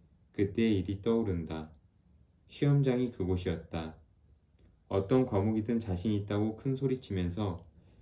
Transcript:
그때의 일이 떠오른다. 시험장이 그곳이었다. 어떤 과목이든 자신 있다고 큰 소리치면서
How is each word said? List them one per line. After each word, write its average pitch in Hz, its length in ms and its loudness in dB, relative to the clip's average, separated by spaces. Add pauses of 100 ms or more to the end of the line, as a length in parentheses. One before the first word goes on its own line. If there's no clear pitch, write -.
(340)
그때의 104 460 2
일이 98 220 -4
떠오른다. 87 720 -2 (760)
시험장이 131 640 2
그곳이었다. 85 840 -4 (920)
어떤 123 380 2
과목이든 110 540 0
자신 92 320 -2
있다고 104 440 0
큰 135 200 -2
소리치면서 98 920 -2 (360)